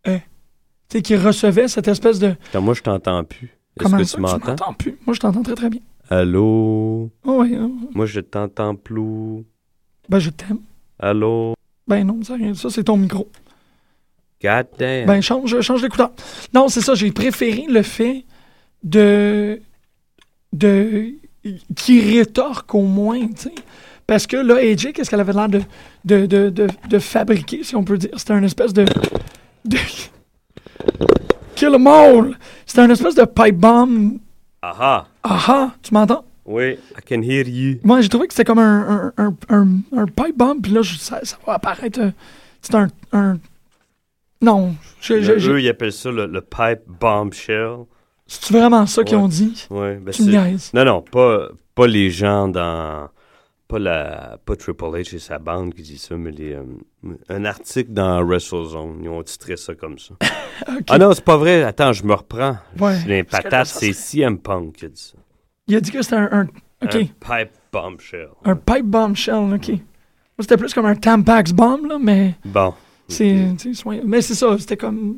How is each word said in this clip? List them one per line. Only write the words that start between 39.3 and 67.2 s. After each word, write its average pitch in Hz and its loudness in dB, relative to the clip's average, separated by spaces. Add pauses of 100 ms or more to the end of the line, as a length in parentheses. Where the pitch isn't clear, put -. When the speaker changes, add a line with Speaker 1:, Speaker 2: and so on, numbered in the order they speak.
Speaker 1:
un, 202 4 (240)
un 214 -2
pipe 302 -4
bomb, 254 2
puis 190 -4
là, 226 2
je, 175 -4
ça, - -12
ça - -14 (100)
va 214 -4
apparaître, 202 -6
euh, 202 0 (520)
c'est - -4
un, 202 2 (240)
un, 196 0 (1040)
non, 190 2 (240)
je, 220 0
je, 202 2
Speaker 2:
Le, 220 4
Speaker 1:
je 143 2
Speaker 2:
eux, 143 2
ils 123 2
appellent 110 -4
ça - -10
le, 110 -4
le 90 -8
pipe 113 -4 (180)
bombshell. 110 -2 (500)
Speaker 1:
C'est-tu - -6
vraiment 226 6
ça 226 0
qu'ils 214 2
Speaker 2:
Ouais. 202 4
Speaker 1:
ont 190 2
dit ? 214 -2
Speaker 2:
Ouais, 101 -6
ben 95 -12
Speaker 1:
Tu 220 -2
me 202 4
Speaker 2:
c'est 208 6
Speaker 1:
niaises. 185 -2
Speaker 2:
Non, 127 4
non, 101 2
pas, 117 2 (260)
pas 123 6
les 101 2
gens 101 0
dans, 82 -6 (580)
pas 110 -8
la, 76 -6
pas 107 -8
Triple - -12
H 85 -10
et - -14
sa 76 -14
bande 85 -8
qui 85 -20
dit 76 -20
ça, - -14
mais 85 -10
les, 76 -14
euh, 71 -14 (640)
un 98 -8
article 113 -8
dans 92 0
WrestleZone, 82 -6
ils 82 -12
ont 82 -10
titré - -14
ça 85 -16
comme 78 -16
ça. - -20
Speaker 1:
<laughs> - -4 (420)
Ok. 254 -8
Speaker 2:
Ah 135 4
non, 190 8
c'est - 0
pas 160 6
vrai. 165 4
Attends, 123 2
je 98 -4
me 104 2
reprends. 123 -4 (240)
Speaker 1:
Ouais, 196 0
Speaker 2:
Je 180 -2
suis 170 -8
dans - -6
les 95 0
Speaker 1:
parce - -4
que 196 -10
Speaker 2:
patates, 127 2
Speaker 1:
là, 127 2
ça, - -12
Speaker 2:
c'est 104 -2
Speaker 1:
c'est - -10
Speaker 2:
C 151 0
M 113 0
Punk 87 -10
qui 82 -18
a - -16
dit - -20
ça. - -20 (500)
Speaker 1:
Il 208 2
a 220 2
dit 165 -6
que 269 -8
c'était 233 -2
un, 208 0
un, 202 2 (380)
ok. 220 -4
Speaker 2:
Un 226 0
pipe 117 -6 (200)